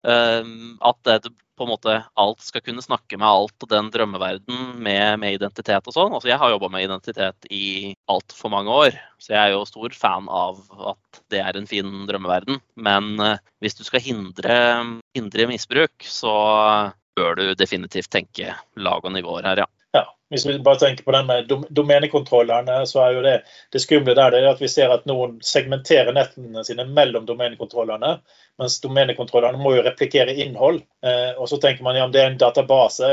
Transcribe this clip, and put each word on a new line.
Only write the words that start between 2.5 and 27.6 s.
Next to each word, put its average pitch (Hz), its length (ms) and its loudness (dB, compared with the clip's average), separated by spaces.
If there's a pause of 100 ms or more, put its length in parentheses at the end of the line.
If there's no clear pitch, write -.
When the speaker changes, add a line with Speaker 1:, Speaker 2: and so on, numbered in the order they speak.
Speaker 1:
kunne 123 160 -12
snakke - 320 -8
med 104 140 2
alt, 104 340 4
og 117 80 -18
den 104 240 0
drømmeverden 104 800 -6 (100)
med, 104 400 0
med 98 140 -4
identitet 101 500 -4
og 123 80 -16
sånn. 185 180 2
Altså, 123 140 -6
jeg 127 160 2
har 123 80 4
jobbet 98 240 -2
med 92 80 -4
identitet 95 720 -6
i 98 400 -8 (160)
alt 98 240 -4
for - 160 -10
mange 101 240 -2
år, 139 220 4 (260)
så 107 140 -4
jeg - 20 4
er 104 160 4
jo 101 100 -2
stor 113 300 -12
fan 98 320 -4
av 92 320 -4 (320)
at - 300 -16 (100)
det 98 140 -4
er 95 160 -6
en 104 100 -14
fin 98 220 -6 (180)
drømmeverden. 98 480 -4 (160)
Men, 104 380 -2 (100)
eh, 104 160 -2 (240)
hvis 107 160 -6
du 107 80 -20
skal 123 160 -4
hindre, 117 560 -4 (560)
hindre 110 320 -2
misbruk, 123 560 -2
så - 320 -6 (800)
bør 85 240 0
du 95 160 -2
definitivt 92 560 -4
tenke 92 400 -6 (240)
lag 90 320 -4
og 92 80 -8
nivåer 87 320 -6
her, 95 160 0
ja. - 80 -4 (240)
Speaker 2:
Ja, 120 140 4 (260)
hvis 127 140 -2
vi 139 100 -4
bare 131 240 4
tenker 131 240 0
på 131 80 2
den 135 160 0
med 123 160 0
dom-, 139 240 -4
domenekontrollerne, 131 1120 2 (100)
så 131 140 2
er 127 100 4
jo 127 80 -2
det, 131 140 4 (340)
det 135 140 -2
skumle 139 340 4
der, 127 160 6
det 127 80 6
er 139 80 6
at 135 120 0
vi 135 40 -4
ser 127 240 2
at 120 160 2
noen 123 320 -4
segmenterer 131 800 2
nettene 120 500 -4
sine 120 240 -8
mellom 123 400 2
domenekontrollerne, 120 840 -4 (420)